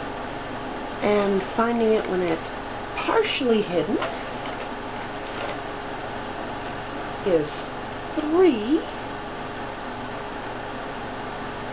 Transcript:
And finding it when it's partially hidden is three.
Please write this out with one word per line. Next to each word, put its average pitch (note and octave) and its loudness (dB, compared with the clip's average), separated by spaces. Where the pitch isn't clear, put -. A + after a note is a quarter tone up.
And G3+ 4
finding A3+ 4
it G#3+ 4
when F#3 4
it's E3 0
partially B3 4
hidden F3 2
is D#3+ 6
three. D4+ 6